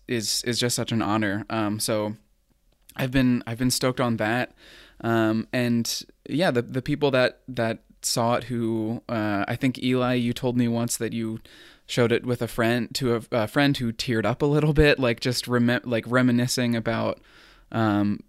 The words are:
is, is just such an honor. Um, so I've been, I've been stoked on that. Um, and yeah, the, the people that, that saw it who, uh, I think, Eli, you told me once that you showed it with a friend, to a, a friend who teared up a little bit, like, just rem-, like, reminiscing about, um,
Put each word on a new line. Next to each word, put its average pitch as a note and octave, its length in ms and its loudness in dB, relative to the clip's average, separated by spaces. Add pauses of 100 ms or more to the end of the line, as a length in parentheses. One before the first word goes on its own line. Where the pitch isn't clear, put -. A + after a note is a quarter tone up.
is, A2+ 380 -2
is A#2 140 -2
just A#2+ 160 0
such A#2 160 -4
an A2+ 100 2
honor. G#2 480 0
Um, A2 300 -2
so G#2+ 360 -2 (800)
I've C3 160 -4
been, B2+ 340 2
I've A2+ 120 -8
been B2+ 140 0
stoked B2+ 280 0
on A#2 180 0
that. A2 360 -2 (480)
Um, A2+ 500 0
and A#2+ 520 0 (260)
yeah, D3+ 220 2
the, A#2+ 100 0
the B2+ 200 -6
people D3 300 0
that, B2+ 360 0
that A#2+ 320 -4 (240)
saw A#2+ 320 0
it A#2+ 100 -2
who, A2+ 640 -2
uh, G#2+ 380 -2
I B2 80 -4
think, B2+ 280 -2
Eli, B2+ 300 0
you A#2+ 200 0
told B2 220 -2
me A#2+ 120 2
once A#2 300 -2
that A2+ 160 -4
you A2+ 260 -6 (480)
showed A#2+ 240 2
it - 140 2
with B2 160 -2
a A#2 60 -2
friend, A#2 480 0
to A#2+ 200 0
a, A2 60 -2 (100)
a A2 160 0
friend C#3+ 280 2
who A#2 160 -2
teared A2+ 340 -2
up A#2 160 -2
a D3+ 40 2
little D3 280 4
bit, D3 260 6
like, A#2+ 200 2
just B2 280 -2
rem-, B2 360 2
like, A2+ 240 -2
reminiscing B2 680 2
about, A2+ 440 -2 (520)
um, G#2 580 2